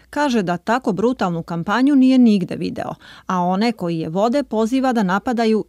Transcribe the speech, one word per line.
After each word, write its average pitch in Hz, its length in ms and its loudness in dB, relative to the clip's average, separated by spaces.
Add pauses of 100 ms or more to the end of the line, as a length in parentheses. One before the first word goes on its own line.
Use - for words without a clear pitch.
(100)
Kaže 262 320 0
da 175 140 -2
tako 233 360 -2
brutalnu 185 500 -2
kampanju 208 520 0
nije 262 240 4
nigde 208 380 4
video, - 380 -8 (320)
a 185 140 -2
one 185 320 0
koji 170 260 -4
je 160 100 -6
vode 233 340 0
poziva 247 500 -2
da 226 100 0
napadaju 214 680 0